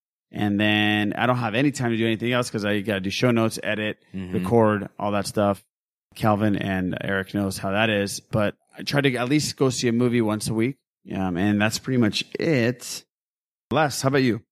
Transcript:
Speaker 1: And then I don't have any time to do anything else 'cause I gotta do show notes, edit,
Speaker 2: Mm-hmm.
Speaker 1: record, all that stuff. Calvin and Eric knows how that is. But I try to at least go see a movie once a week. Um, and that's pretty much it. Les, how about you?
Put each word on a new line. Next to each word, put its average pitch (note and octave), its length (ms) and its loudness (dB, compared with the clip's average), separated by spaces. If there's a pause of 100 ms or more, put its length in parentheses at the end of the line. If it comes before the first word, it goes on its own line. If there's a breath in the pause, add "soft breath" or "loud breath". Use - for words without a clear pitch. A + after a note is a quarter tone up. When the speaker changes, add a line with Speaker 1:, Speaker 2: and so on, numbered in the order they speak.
(300)
Speaker 1:
And G#2 300 0
then G#2+ 540 2
I A#2 120 0
don't B2+ 120 0
have A2+ 160 -4
any C#3 180 2
time B2 180 -4
to A#2 80 0
do A2+ 80 2
anything A2+ 260 -2
else B2 180 -2
'cause G#2 140 -4
I G#2 160 0
gotta G2 200 -2
do F#2+ 100 -4
show B2 200 0
notes, A2+ 320 0
edit, G#2+ 360 -4 (160)
Speaker 2:
Mm-hmm. F#2 200 -8
Speaker 1:
record, G#2 540 2 (100)
all G2+ 140 -2
that G2+ 140 -2
stuff. G2+ 360 0 (520)
Calvin G#2+ 420 2
and F#2 460 -2
Eric F#2+ 320 -4
knows G2 240 -2
how G2 140 -4
that A2 180 2
is. G2+ 300 -2
But G#2+ 360 -2 (220)
I - 40 -12
try C#3 200 0
to C3+ 140 2
at B2 120 -2
least C3+ 280 0
go C3+ 140 2
see A#2+ 180 -2
a A#2 40 2
movie A#2+ 300 2
once G#2+ 260 -2
a A2+ 60 -2
week. A2+ 220 0 (380)
Um, F#2 240 -2
and G#2 220 2
that's A2 180 0
pretty C3 200 -2
much G#2+ 260 2 (140)
it. B2+ 680 -2 (680)
Les, C#3+ 320 0
how C3+ 60 2
about C3+ 140 4
you? A#2 300 0